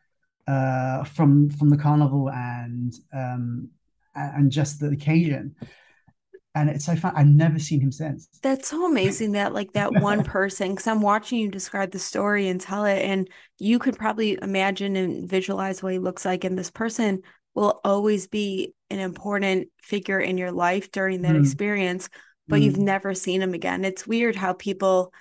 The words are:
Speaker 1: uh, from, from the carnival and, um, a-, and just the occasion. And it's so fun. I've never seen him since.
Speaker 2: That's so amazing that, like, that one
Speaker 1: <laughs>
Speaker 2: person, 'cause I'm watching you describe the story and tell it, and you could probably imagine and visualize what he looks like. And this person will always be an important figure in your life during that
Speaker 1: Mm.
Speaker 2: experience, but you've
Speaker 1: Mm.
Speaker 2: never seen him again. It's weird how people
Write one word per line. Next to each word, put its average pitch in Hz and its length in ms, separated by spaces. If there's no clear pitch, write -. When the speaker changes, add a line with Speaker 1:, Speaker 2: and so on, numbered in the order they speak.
Speaker 1:
uh, 131 600
from, 147 440
from 147 200
the 147 80
carnival 143 520
and, 123 640
um, 123 560
a-, 143 200
and 143 160
just 143 280
the 147 100
occasion. 147 640
And 151 140
it's 143 160
so 170 100
fun. 180 200
I've 147 100
never 156 320
seen 143 240
him 135 100
since. 147 380
Speaker 2:
That's 269 240
so 320 180
amazing 208 460
that, 202 240
like, 208 180
that 202 220
one 202 280
Speaker 1:
<laughs> - 0
Speaker 2:
person, 196 520
'cause - 100
I'm 220 160
watching 214 380
you 214 100
describe 196 400
the 190 80
story 202 500
and 185 140
tell 208 240
it, 196 160
and 190 260
you 226 220
could 240 180
probably 214 420
imagine 196 560
and 180 320
visualize 190 540
what 190 120
he 185 60
looks 185 260
like. 185 180
And 185 120
this 185 140
person 220 540
will 208 280
always 202 440
be 202 480
an 196 80
important 190 680
figure 196 380
in 185 180
your 180 140
life 180 400
during 190 320
that 160 120
Speaker 1:
Mm. 151 40
Speaker 2:
experience, 185 680
but 202 140
you've 143 140
Speaker 1:
Mm. 196 80
Speaker 2:
never 196 320
seen 190 260
him 185 140
again. 180 280
It's 190 220
weird 226 300
how 190 180
people 185 680